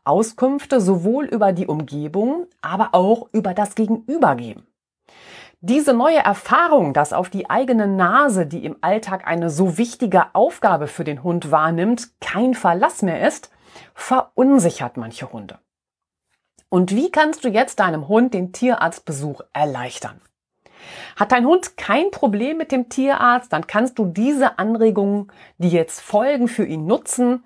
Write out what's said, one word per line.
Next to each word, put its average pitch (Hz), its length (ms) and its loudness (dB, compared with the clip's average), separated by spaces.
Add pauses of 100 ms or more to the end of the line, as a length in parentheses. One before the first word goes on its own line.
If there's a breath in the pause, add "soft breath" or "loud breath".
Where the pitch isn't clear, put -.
Auskünfte 240 800 0
sowohl 196 460 0
über 202 260 2
die 175 160 -4
Umgebung, 156 800 -4 (140)
aber 185 320 -2
auch 202 380 2
über 196 240 -2
das 208 220 -4
Gegenüber 220 580 0
geben. 117 320 -12 (1040 loud breath)
Diese 285 260 4
neue 294 240 4
Erfahrung, 254 760 2
dass 147 220 2
auf 180 160 -2
die - 180 -8
eigene 233 400 0
Nase, 190 580 2
die 160 180 -10
im 156 180 -8
Alltag 190 440 -2
eine 170 220 -2
so 165 300 0
wichtige 208 560 0
Aufgabe 190 520 0
für - 160 -8
den 143 200 -8
Hund 170 280 -4
wahrnimmt, 170 600 0 (100)
kein 247 340 -2
Verlass 202 480 0
mehr 170 240 -2
ist, - 240 -6 (440 loud breath)
verunsichert 247 1040 0
manche - 340 -12
Hunde. 104 260 -16 (1080)
Und 185 260 0
wie 311 160 0
kannst 311 340 0
du - 40 0
jetzt 220 320 0
deinem 160 260 -2
Hund 226 280 2
den 180 180 -4
Tierarztbesuch 160 880 -4 (140)
erleichtern? 127 640 -6 (960 loud breath)
Hat 208 160 0
dein 247 140 4
Hund 349 320 2
kein 302 320 0
Problem 262 480 -2
mit 320 120 -6
dem 254 200 -2
Tierarzt, 247 640 0
dann 160 140 -2
kannst 247 320 -2
du 220 60 2
diese 240 560 0
Anregungen, 208 720 0 (240 soft breath)
die 175 140 0
jetzt 165 320 0
folgen, 247 460 0
für 220 180 -2
ihn 156 200 -6
nutzen, 247 600 0